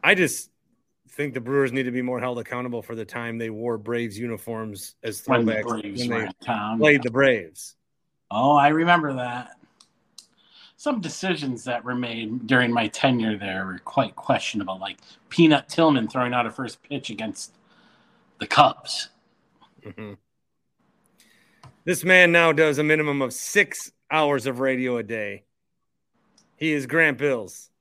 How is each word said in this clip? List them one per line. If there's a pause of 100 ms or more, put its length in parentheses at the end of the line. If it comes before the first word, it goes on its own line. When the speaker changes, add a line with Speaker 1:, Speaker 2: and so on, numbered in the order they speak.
Speaker 1:
I
just (600)
think
the
Brewers
need
to
be
more
held
accountable
for
the
time
they
wore
Braves
uniforms
as
Speaker 2:
When
the
Speaker 1:
throwbacks (160)
Speaker 2:
Braves
Speaker 1:
when
Speaker 2:
were
Speaker 1:
they
Speaker 2:
in (120)
town.
Speaker 1:
played
the
Braves. (560)
Speaker 2:
Oh,
I
remember
that. (1200)
Some
decisions
that
were
made
during
my
tenure
there
were
quite
questionable,
like (300)
Peanut
Tillman
throwing
out
a
first
pitch
against (840)
the
Cubs. (760)
Speaker 1:
Mm-hmm. (1700)
This
man
now
does
a
minimum
of
six (180)
hours
of
radio
a
day. (1120)
He
is
Grant
Bills. (100)